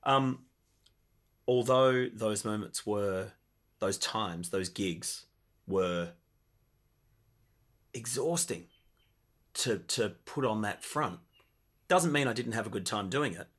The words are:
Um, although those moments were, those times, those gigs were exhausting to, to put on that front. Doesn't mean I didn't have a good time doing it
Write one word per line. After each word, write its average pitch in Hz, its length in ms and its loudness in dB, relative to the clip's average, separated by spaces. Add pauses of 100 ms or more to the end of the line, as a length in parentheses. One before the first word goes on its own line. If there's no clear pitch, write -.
Um, 135 420 2 (1040)
although 127 600 4
those 107 340 -2
moments 107 400 -4
were, 101 480 -2 (460)
those 98 180 -2
times, 90 540 -4
those 95 180 -2
gigs 87 560 -4 (420)
were 87 460 0 (1800)
exhausting 123 720 -2 (880)
to, 113 240 0
to 104 320 -2 (160)
put 139 180 -4
on 110 160 2
that 104 240 -4
front. 151 360 -4 (680)
Doesn't 170 240 6
mean 143 160 4
I 113 60 2
didn't 120 180 -4
have 110 140 -2
a 110 40 -6
good 98 140 -4
time 101 240 -2
doing 131 240 0
it 85 160 -12 (100)